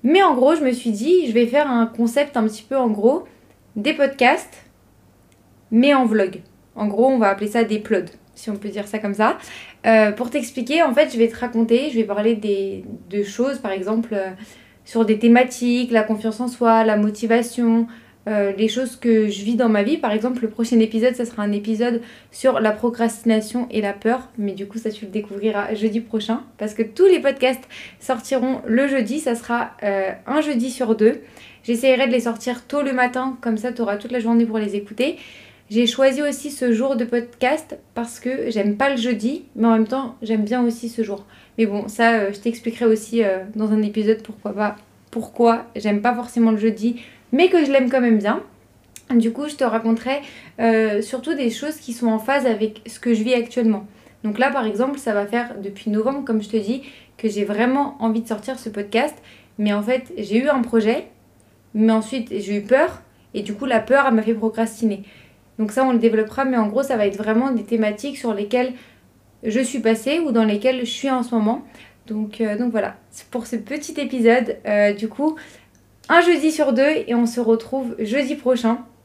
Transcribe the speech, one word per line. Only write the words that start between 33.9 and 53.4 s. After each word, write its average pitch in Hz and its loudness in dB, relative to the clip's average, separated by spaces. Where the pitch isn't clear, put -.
toute 233 -10
la 247 -2
journée 233 2
pour 220 -4
les 202 -4
écouter. 220 -4
J'ai 233 2
choisi 269 2
aussi 294 -4
ce 247 0
jour 254 0
de 233 -2
podcast 247 -2
parce 233 -10
que 254 -4
j'aime 208 0
pas 277 2
le 269 -2
jeudi, 240 -2
mais 220 2
en 226 6
même 220 4
temps, 254 -4
j'aime 220 -2
bien 247 0
aussi 233 -2
ce 226 -4
jour. 202 -6
Mais 226 2
bon, 208 -4
ça, 233 2
euh, 202 0
je 202 -12
t'expliquerai 233 -4
aussi, 220 2
euh, 190 0
dans 214 0
un 214 2
épisode 214 0
pourquoi 208 -10
pas, 208 -4
pourquoi 233 2
j'aime 208 0
pas 240 2
forcément 233 0
le 214 0
jeudi, 220 0
mais 339 6
que 339 4
je 269 0
l'aime 254 4
quand 254 2
même 226 4
bien. 220 0
Du 226 4
coup, 285 -8
je 294 -10
te 269 0
raconterai, 226 0
euh, 220 2
surtout 240 -6
des 269 0
choses 294 -6
qui - -12
sont 233 -2
en 220 0
phase 262 -2
avec 220 -2
ce - -18
que 233 2
je 214 0
vis 247 0
actuellement. 233 0